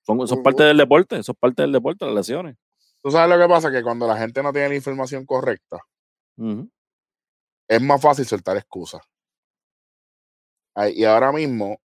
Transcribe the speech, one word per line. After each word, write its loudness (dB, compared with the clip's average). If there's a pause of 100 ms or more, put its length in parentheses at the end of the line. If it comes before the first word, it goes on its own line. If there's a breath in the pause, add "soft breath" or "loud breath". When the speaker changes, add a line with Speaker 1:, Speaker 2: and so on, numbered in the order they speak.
Speaker 1:
Son, 0 (120)
son -2
Speaker 2:
Ujú. -8
Speaker 1:
parte 4
del 6
deporte, 4
son -8
parte 0
del 0
deporte, -2
las -4
lesiones. -6 (520)
Speaker 3:
Tú -4
sabes 4
lo 4
que 4
pasa, 2
que -2
cuando -6
la -2
gente -6
no -4
tiene -2
la -4
información -8
correcta, -6 (580)
Speaker 1:
Ujú. -8 (960)
Speaker 3:
es 2
más 0
fácil 2
soltar -4
excusas. -14 (1700)
Ay, -2
y 0
ahora 4
mismo, -4